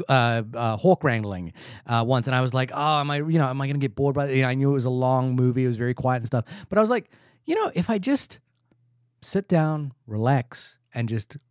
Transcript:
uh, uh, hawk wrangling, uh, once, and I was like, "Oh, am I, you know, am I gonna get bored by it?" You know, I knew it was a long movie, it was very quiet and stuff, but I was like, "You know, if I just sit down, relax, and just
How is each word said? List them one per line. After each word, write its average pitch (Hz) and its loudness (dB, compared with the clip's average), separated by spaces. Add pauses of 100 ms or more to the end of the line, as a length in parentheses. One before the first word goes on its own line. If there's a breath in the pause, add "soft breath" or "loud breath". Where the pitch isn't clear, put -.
uh, 117 4 (120)
uh, 113 -2
hawk 180 4
wrangling, 101 -2 (360 loud breath)
uh, 117 2
once, 123 2
and 131 -2
I 127 2
was 127 0
like, 131 -2
"Oh, 147 2
am 147 -2
I, 143 -2
you 160 0
know, 143 4
am 131 -4
I 139 -2
gonna 143 -2
get 139 -2
bored 139 0
by 143 -2
it?" 131 -2
You 131 4
know, 131 2
I 123 0
knew 135 2
it 139 2
was 127 0
a 127 0
long 127 0
movie, 127 2
it - 0
was 120 0
very 120 -2
quiet 127 -2
and 113 -8
stuff, 117 -2 (240 loud breath)
but 185 0
I 214 6
was 220 2
like, 247 -2 (360 soft breath)
"You 330 -2
know, 427 0
if 175 -2
I 226 0
just - -4 (840)
sit - -4
down, 156 0 (120)
relax, 117 -2 (160)
and 117 -4
just 113 -6 (140)